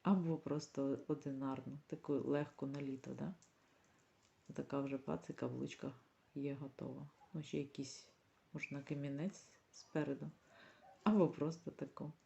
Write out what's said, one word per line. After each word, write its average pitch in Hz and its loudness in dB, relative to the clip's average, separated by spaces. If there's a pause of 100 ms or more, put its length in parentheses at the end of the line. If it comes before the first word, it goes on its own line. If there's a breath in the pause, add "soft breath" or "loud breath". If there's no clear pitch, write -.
Або 170 6
просто 139 0
одинарну, 135 -2
таку - -2
легку 143 2
на 139 -4
літо, 135 -4
да? 147 -4 (1160 soft breath)
Отака 139 -2
вже 139 -2
пац, - -4
і 151 -8
каблучка 131 -4 (440)
є 139 -2
готова. 139 -8 (240)
Ну, 156 -6
ще 151 -4
якийсь, - -6 (460)
можна 139 -6
камінець 143 -4 (240)
спереду. 147 -2 (720 loud breath)
Або 208 10
просто 160 -2
таку. - -8 (120)